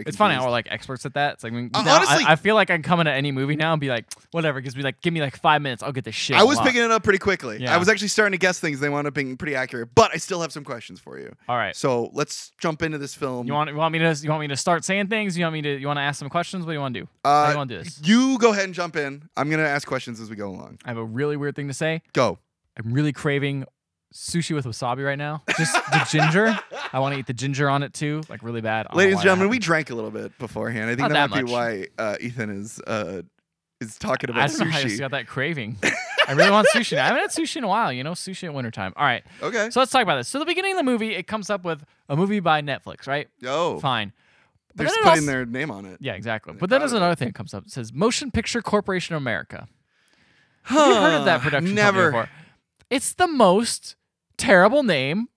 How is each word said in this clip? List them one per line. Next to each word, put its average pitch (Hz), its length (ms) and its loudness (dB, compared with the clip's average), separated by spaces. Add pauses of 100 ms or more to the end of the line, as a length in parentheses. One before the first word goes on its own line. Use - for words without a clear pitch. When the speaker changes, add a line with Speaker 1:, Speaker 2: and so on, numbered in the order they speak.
Speaker 1:
confused. - 60 -10
Speaker 2:
it's 196 80 -8
funny 196 180 4
how 127 80 0
we're, 127 80 0
like, 117 180 -2
experts - 380 -10
at 135 80 -8
that. 143 200 0
It's - 80 -20
like, 113 100 -8
I - 20 -6
mean, 120 180 -6
Speaker 1:
Uh, 214 80 0
Speaker 2:
now - 140 6
Speaker 1:
honestly - 300 6
Speaker 2:
I, 156 80 8
I - 20 6
feel 202 180 2
like 202 160 4
I 180 60 2
can 156 80 -2
come 170 160 2
into 156 140 2
any 139 180 0
movie 139 240 -2
now 160 180 0
and 156 80 2
be 139 80 -2
like, 117 160 -2 (260)
"Whatever, 156 300 -2
just 127 160 -10
be 143 60 -6
like, 135 180 -6
give 175 120 0
me, 160 80 -2
like, 131 160 -4
five 151 260 4
minutes. 127 180 -6
I'll 139 120 -8
get 131 100 -6
this 110 100 -10
shit - 240 -2
Speaker 1:
I 196 60 10
was 277 160 6
Speaker 2:
unlocked." 226 80 6
Speaker 1:
picking 240 180 4
it 226 60 2
up 226 120 2
pretty 196 160 2
quickly. 139 400 -2
Speaker 2:
Yeah. 127 140 0
Speaker 1:
I 170 40 6
was 175 120 4
actually 208 200 2
starting 208 240 2
to 180 40 -2
guess 180 220 2
things. 147 220 -4
They 147 80 0
wound 147 180 -2
up 135 80 -6
being 131 200 -4
pretty 147 200 -6
accurate, 123 400 -4
but 208 180 8
I 165 40 -4
still 175 240 -6
have 156 100 -6
some 147 120 -12
questions 113 360 -14
for 65 180 -16
you. 67 180 -16 (120)
Speaker 2:
All 120 100 -2
right. 104 180 -2
Speaker 1:
So 120 380 0
let's - 460 -6
jump 160 240 -4
into 156 160 -4
this 139 160 -10
film. 127 320 -6
Speaker 2:
You 139 60 -4
want, 147 180 0
you 147 60 -8
want 160 160 0
me 160 60 0
to, 165 220 4
you 151 80 -6
want 151 120 0
me 151 80 -6
to 135 80 -4
start 170 280 0
saying 196 220 -2
things? 208 280 -2
You 175 100 0
want 160 80 -2
me 156 100 -6
to, 143 160 -2
you 139 80 -6
wanna 143 140 -2
ask 143 180 -2
some 143 100 -10
questions? 170 360 -4
What 165 80 -6
do - 20 -4
you 143 60 -4
wanna 123 180 -6
do? - 80 -12 (180)
How 147 200 6
do - 20 4
Speaker 1:
Uh, 147 40 4
Speaker 2:
you 147 60 2
wanna 139 120 -4
do 107 100 -8
this? - 0 - (240)
Speaker 1:
you 247 360 4
go 226 120 8
ahead 202 140 0
and 185 80 -8
jump 170 240 -4
in. 143 400 -6
I'm 139 120 0
gonna 156 140 2
ask 143 240 -2
questions 127 320 -6
as 110 100 -14
we 110 60 -12
go 101 140 -8
along. 92 340 -16
Speaker 2:
I 123 60 -12
have 117 80 -6
a 113 80 -6
really 143 320 -4
weird 143 180 -6
thing 143 140 -8
to 135 40 -8
say. 160 280 -2 (100)
Speaker 1:
Go. 110 280 2 (380)
Speaker 2:
I'm 110 140 -6
really 147 220 0
craving 139 500 -2 (500)
sushi - 400 -4
with 143 120 -2
wasabi 127 400 -4
right 139 120 -2
now. 147 260 -8 (140)
Just 160 160 0 (180)
the - 200 4
ginger. 180 480 4 (160)
Speaker 1:
<laughs> 285 180 -10
Speaker 2:
I 131 60 -2
wanna 139 180 -2
eat 131 100 -10
the 135 60 -4
ginger 139 360 -2
on 139 140 2
it - 100 -10
too, 151 340 -4
like, - 160 -16
really 117 180 -6
bad. 110 260 -2
I - 20 -16
don't - 60 -6
know - 20 0
Speaker 1:
Ladies 190 160 6
and - 40 2
Speaker 2:
why 202 40 -2
that - 40 -2
Speaker 1:
gentlemen, 190 240 4
we 254 80 -2
Speaker 2:
happened. 214 80 -4
Speaker 1:
drank 160 260 0
a 120 40 -8
little 110 160 -8
bit 107 280 -12
before 110 320 -6
hand. 110 180 -4
I 120 60 0
think 127 60 -6
Speaker 2:
Not - 80 0
Speaker 1:
that 151 40 0
Speaker 2:
that 143 160 4
Speaker 1:
might 131 160 -2
be 120 60 -4
Speaker 2:
much. - 0 - (460)
Speaker 1:
why, 113 60 -2
uh, 104 160 -2
Ethan 117 300 -6
is, 101 360 -12
uh, 95 360 -6 (580)
is 110 180 -12
talking 131 320 -4
Speaker 2:
I 117 40 -6
Speaker 1:
about 131 160 2
Speaker 2:
don't - 100 -4
know 202 140 2
how 151 60 0
I - 20 0
Speaker 1:
sushi. 131 80 0
Speaker 2:
just 104 100 -4
got 135 120 -6
that 131 160 -6
craving. 127 500 -6 (500)
I 139 60 -2
really 151 180 6
want 208 240 6
sushi. 214 220 0
I 135 100 2
haven't 254 140 2
had 381 80 -2
sushi - 280 -4
in 269 60 -6
a 214 60 -4
while, 196 240 0
you 127 100 -6
know, 156 80 -6
sushi 185 320 -12
at 160 100 -10
wintertime. 113 440 -6
All 147 80 2
right. 120 180 2 (180)
Speaker 1:
Okay. 196 280 -2
Speaker 2:
So 240 100 0
let's 262 120 2
talk 262 120 4
about 165 140 2
this. 120 100 -4
So 277 120 -6
the 311 60 -4
beginning 370 280 -2
of 381 60 -4
the 320 40 0
movie, 226 320 -2
it 175 120 -8
comes 208 220 -8
up 202 140 -4
with 160 220 -6 (240)
a 143 80 -2
movie 196 240 2
by 156 200 4
Netflix, 131 460 -10
right? 160 220 -4 (160)
Speaker 1:
Oh. 139 340 -2
Speaker 2:
Fine. 117 320 -2 (640)
But - 80 -6
Speaker 1:
They're - 20 0
Speaker 2:
then 302 40 0
Speaker 1:
just 415 100 0
Speaker 2:
it 427 40 0
Speaker 1:
putting 349 200 6
Speaker 2:
also 143 80 -2
Speaker 1:
their 127 140 -2
name 127 260 -6
on 98 140 -12
it. 92 160 -18
Speaker 2:
Yeah, 127 120 -6
exactly. 107 400 -8
Speaker 1:
They - 60 -16
Speaker 2:
But 180 100 -2
then 254 100 4
Speaker 1:
thought - 40 -4
Speaker 2:
there's 262 80 -2
Speaker 1:
of 240 60 0
it. - 20 2
Speaker 2:
another 175 160 2
thing 123 140 -4
that 95 60 -12
comes - 180 -14
up. 98 120 -12
It - 60 -20
says, 117 220 -10
"Motion 220 380 -2
Picture 226 300 -2
Corporation 190 540 -2
of 151 60 -4
America." 104 460 -6 (960)
Have 294 240 4
you 254 80 8
heard 208 240 4
of - 60 0
that 165 160 4
Speaker 1:
Huh. 147 80 0
Speaker 2:
production 165 260 0
Speaker 1:
Never. 190 360 4
Speaker 2:
company 117 160 0
before? - 20 -14 (600)
It's - 240 -2
the 359 140 2
most 233 680 2 (420)
terrible 233 460 6
name 170 540 0